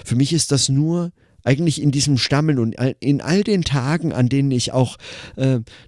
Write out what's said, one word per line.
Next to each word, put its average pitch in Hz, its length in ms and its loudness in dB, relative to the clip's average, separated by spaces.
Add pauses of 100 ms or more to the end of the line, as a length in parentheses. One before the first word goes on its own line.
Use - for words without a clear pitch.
Für - 140 -2
mich 139 160 2
ist 160 180 0
das 135 200 2
nur 165 420 0 (320)
eigentlich 147 360 2
in 143 120 2
diesem 139 260 2
Stammeln 147 400 0
und 113 200 -2
all, 127 220 0
in 139 220 0
all 180 200 0
den 202 200 0
Tagen, 147 500 -2
an 123 160 2
denen 139 220 0
ich 120 220 -2
auch, 123 260 0 (380)
äh, 131 240 0 (280)